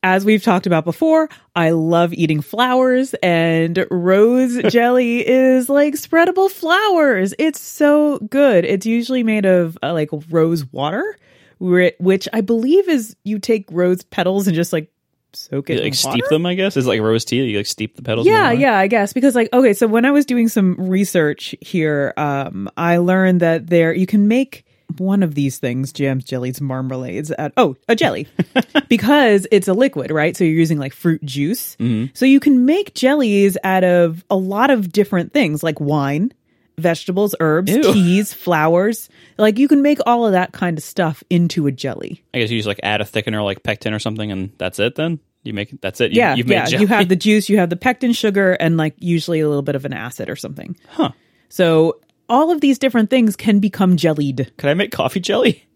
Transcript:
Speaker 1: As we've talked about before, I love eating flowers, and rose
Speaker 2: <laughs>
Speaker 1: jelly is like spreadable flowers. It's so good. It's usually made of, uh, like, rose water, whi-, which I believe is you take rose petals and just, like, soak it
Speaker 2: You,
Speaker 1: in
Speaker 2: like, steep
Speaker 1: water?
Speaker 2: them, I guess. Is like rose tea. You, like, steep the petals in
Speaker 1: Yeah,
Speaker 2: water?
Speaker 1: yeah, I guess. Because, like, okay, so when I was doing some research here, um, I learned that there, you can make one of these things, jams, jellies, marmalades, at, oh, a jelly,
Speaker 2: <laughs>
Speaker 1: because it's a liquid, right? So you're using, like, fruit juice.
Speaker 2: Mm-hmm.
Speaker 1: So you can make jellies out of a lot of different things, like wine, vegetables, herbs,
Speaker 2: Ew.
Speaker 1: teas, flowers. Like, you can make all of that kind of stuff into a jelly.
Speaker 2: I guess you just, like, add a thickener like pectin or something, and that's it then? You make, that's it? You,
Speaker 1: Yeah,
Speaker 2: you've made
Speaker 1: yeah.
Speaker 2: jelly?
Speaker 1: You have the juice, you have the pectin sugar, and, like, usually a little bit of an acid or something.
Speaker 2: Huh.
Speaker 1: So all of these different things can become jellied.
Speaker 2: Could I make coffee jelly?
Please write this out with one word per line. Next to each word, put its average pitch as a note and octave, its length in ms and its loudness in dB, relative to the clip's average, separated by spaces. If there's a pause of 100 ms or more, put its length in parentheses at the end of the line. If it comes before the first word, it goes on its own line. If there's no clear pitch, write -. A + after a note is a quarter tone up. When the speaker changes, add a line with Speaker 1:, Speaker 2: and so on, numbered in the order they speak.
Speaker 1:
As F#3+ 200 2
we've G#3+ 180 2
talked F3+ 240 0
about E3 160 2
before, D#4 460 0 (260)
I E3 140 2
love E3+ 440 2
eating D#3 280 0
flowers, B3+ 720 0 (100)
and E3 640 0
rose A3+ 760 2
Speaker 2:
<laughs> - 60 2
Speaker 1:
jelly A#3+ 560 2
is B3+ 440 4
like C#4+ 240 2
spreadable F#4 580 0
flowers. D#4+ 880 0
It's D#4 220 -2
so D4 580 2
good. A3 460 2
It's G3 200 -2
usually A#3 380 -2
made G#3+ 220 0
of, F3 360 2
uh, D3+ 120 -4
like, D3+ 160 -2 (200)
rose D#3+ 440 0
water, G3+ 420 -6 (440)
whi-, F3+ 400 2
which F#3 340 0
I A3 80 -2
believe C4 480 0
is B3 340 -2
you G#3 160 -6
take A3 320 -2
rose F3+ 320 0
petals F#3+ 440 -2
and F3 100 0
just, E3+ 160 -2
like, D#3+ 180 -6 (400)
soak - 380 -10
it - 60 -2
Speaker 2:
You, - 40 -2
Speaker 1:
in - 60 -4
Speaker 2:
like, C3+ 80 -4
steep C3+ 300 -4
Speaker 1:
water? - 80 -4
Speaker 2:
them, D#3 160 0
I F3+ 80 -2
guess. F#3+ 200 -2
Is C3 100 0
like A2 140 0
rose A2+ 240 0
tea. B2 220 -2
You, G#2 140 -4
like, G2+ 80 -6
steep - 280 -10
the - 60 -20
petals A#2 260 -2
in G#4+ 60 4
Speaker 1:
Yeah, G4+ 160 2
Speaker 2:
water? A#3+ 100 0
Speaker 1:
yeah, B3+ 180 2
I F#3+ 100 2
guess. G#3 260 0
Because, B3+ 220 2
like, A3+ 180 0
okay, B3 200 4
so A3+ 140 0
when A3+ 160 2
I C4+ 80 2
was C#4+ 140 2
doing A#3 240 0
some F#3+ 280 2
research F#3 840 -2
here, D3+ 560 -2
um, C#3 580 -6
I E3+ 220 0
learned F#3 420 2
that E3 280 0
there, E3 260 2
you F#3 120 0
can G3+ 220 2
make B3+ 380 -2 (340)
one G3 240 0
of D#3 100 -2
these C#3 240 -2
things, C3 340 -4
jams, C3+ 320 -2
jellies, B2+ 380 -8
marmalades, C3 680 -8
at, D3+ 260 -6
oh, E3+ 180 2 (120)
a A#3 80 2
jelly, D3+ 320 -4 (300)
Speaker 2:
<laughs> - 320 -2
Speaker 1:
because A3 600 2
it's G3 180 2
a F#3+ 60 0
liquid, G3+ 380 0
right? D#3 260 0
So F#3+ 60 0
you're D#3+ 100 2
using, D#3+ 240 2
like, C#3 160 -8
fruit E3 320 -2
juice. C#3+ 520 -6
Speaker 2:
Mm-hmm. A#2 360 -2
Speaker 1:
So C4 140 0
you C4+ 120 6
can B3+ 280 4
make F#4+ 260 0
jellies G#3 720 2
out F#3+ 200 2
of F3 460 2
a G3+ 60 0
lot G3 340 0
of G#3 220 0
different F#3+ 420 -2
things, D#3+ 300 0
like D#3+ 160 -4
wine, D3 520 -2 (460)
vegetables, F3+ 600 -2
herbs, E3 320 0
Speaker 2:
Ew. B3 100 2
Speaker 1:
teas, G3+ 540 2
flowers. F3 720 0 (300)
Like, G#3+ 180 2
you C#4 100 2
can C#4+ 140 4
make D4 240 2
all A#3+ 220 2
of G3+ 60 2
that F3+ 180 0
kind F3 260 -4
of D3+ 60 -10
stuff D#3+ 440 -4
into F3 380 0
a C#3+ 60 0
jelly. - 600 -10
Speaker 2:
I B2+ 80 -4
guess A2+ 120 0
you A#2 80 -2
just, G#2 80 -4
like, G2+ 160 -6
add G#2 180 -2
a G#2 40 -4
thickener G#2+ 380 -4
like G2+ 200 -4
pectin A2 320 -4
or G#2+ 40 -4
something, G#2+ 320 -6
and F#2+ 280 -8
that's F2+ 180 -6
it A2 160 0
then? D#3+ 260 -4 (220)
You A#2 140 -10
make, G#2 260 -10
that's - 200 -6
it? A#2 100 0
You, A3+ 80 0
Speaker 1:
Yeah, F3 160 0
Speaker 2:
you've A#2+ 100 -2
made B2+ 100 2
Speaker 1:
yeah. D3+ 100 -2
Speaker 2:
jelly? E3+ 160 0
Speaker 1:
You G#3 80 4
have G3+ 200 2
the F#3+ 60 2
juice, G#3+ 340 0
you G#3 80 4
have F3 140 2
the F3+ 60 -6
pectin B3 360 -2
sugar, G3 400 0
and, E3 240 0
like, D#3 220 -2
usually E3+ 400 -2
a D3+ 80 0
little C#3+ 160 -2
bit C#3 120 -4
of C3+ 100 -8
an C#3 80 -8
acid - 360 -12
or - 60 -8
something. - 420 -14 (120)
Speaker 2:
Huh. - 240 -4 (360)
Speaker 1:
So E3 500 2 (300)
all D4+ 220 2
of D#4 100 0
these C#4 180 2
different A#3 300 0
things A3+ 260 2
can G3+ 240 2
become F#3+ 380 2
jellied. C#3+ 600 -2
Speaker 2:
Could C#3+ 120 -2
I C#3+ 40 2
make F#3+ 200 -4
coffee - 260 -4
jelly? G#3+ 460 -2 (100)